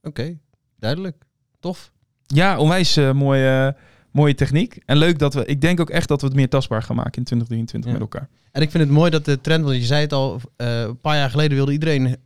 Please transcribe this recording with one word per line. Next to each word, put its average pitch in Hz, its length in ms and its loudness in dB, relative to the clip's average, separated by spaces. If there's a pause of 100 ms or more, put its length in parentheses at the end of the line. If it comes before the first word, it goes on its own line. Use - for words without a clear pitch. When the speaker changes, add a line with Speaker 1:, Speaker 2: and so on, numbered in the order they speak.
Speaker 1:
Oké, 156 360 -10 (420)
duidelijk. 165 360 -4 (440)
Tof. - 320 -10 (340)
Speaker 2:
Ja, 170 320 2
onwijs, 165 400 2
eh, 135 160 4
mooie, 135 640 2 (360)
mooie 147 240 4
techniek. 151 500 -2
En 143 120 2
leuk 160 220 4
dat 143 140 0
we, 135 120 -2
ik 143 160 -4
denk 170 180 2
ook 156 100 -2
echt 165 180 -2
dat 143 140 0
we 139 60 -2
het 135 80 -2
meer 135 140 2
tastbaar 113 340 -2
gaan 123 120 -6
maken 120 220 -4
in 123 60 -6
twintig 117 240 -2
drieëntwintig 117 440 -6
Speaker 1:
Ja. 120 80 -2
Speaker 2:
met 110 140 -6
elkaar. - 160 -10 (220)
Speaker 1:
En 139 100 -2
ik 151 100 0
vind 165 120 2
het 139 100 2
mooi 160 180 4
dat 156 140 -2
de 139 160 0
trend, 160 220 0
want 139 120 0
je 123 80 -2
zei 143 180 0
het 147 120 -2
al, 131 280 -4 (140)
eh, 117 260 -4
een 117 160 -6
paar 151 180 -2
jaar 139 140 0
geleden 147 280 0
wilde 139 140 0
iedereen 139 540 0